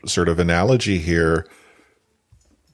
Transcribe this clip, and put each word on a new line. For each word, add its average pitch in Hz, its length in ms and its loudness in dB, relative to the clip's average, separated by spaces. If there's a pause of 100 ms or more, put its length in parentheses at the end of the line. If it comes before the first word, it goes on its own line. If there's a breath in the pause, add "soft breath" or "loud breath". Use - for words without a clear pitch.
sort 87 220 -2
of 85 100 0
analogy 92 600 0
here, 82 480 0 (1300 soft breath)